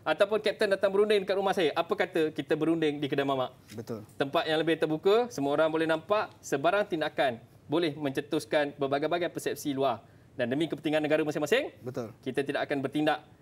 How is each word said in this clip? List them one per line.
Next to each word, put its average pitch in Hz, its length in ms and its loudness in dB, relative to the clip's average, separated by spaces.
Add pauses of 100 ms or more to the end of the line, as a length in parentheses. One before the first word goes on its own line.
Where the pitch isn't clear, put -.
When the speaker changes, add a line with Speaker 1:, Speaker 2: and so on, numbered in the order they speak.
Speaker 1:
Ataupun 202 400 0
Kapten 202 320 0
datang 190 160 0
berunding 202 400 2
dekat 190 80 0
rumah 196 160 0
saya, 170 240 2
apa 170 160 -2
kata 180 400 0
kita 156 240 -2
berunding 156 480 0
di - 40 -4
kedai 143 160 0
mamak? 135 280 -2 (200)
Speaker 2:
Betul. 113 280 -10 (160)
Speaker 1:
Tempat 151 320 0
yang 156 160 4
lebih 160 160 2
terbuka, 196 480 4
semua 143 320 0
orang 160 80 6
boleh 160 160 2
nampak, 165 560 0
sebarang 175 480 0
tindakan 151 480 0 (320)
boleh 160 280 0
mencetuskan 147 840 -2
berbagai-bagai 156 480 0
persepsi 143 480 -4
luar. 131 280 -2 (300)
Dan 123 160 -2
demi 151 160 0
kepentingan 151 320 -2
negara 151 240 2
masing-masing, 160 560 0
Speaker 2:
Betul. 127 400 -8
Speaker 1:
kita 135 240 -4
tidak 135 240 -2
akan 143 160 -2
bertindak 151 400 -2 (200)